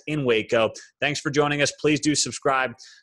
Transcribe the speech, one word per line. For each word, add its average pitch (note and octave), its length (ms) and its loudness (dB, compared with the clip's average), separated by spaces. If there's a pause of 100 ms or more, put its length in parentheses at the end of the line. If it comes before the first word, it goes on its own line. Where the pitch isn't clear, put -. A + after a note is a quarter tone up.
in D3 160 -4
Waco. A2 480 2 (300)
Thanks C#3+ 180 -2
for D#3 120 -4
joining D3 300 0
us. C#3 200 0
Please D3+ 180 2
do D3 160 0
subscribe. C3 560 -2 (320)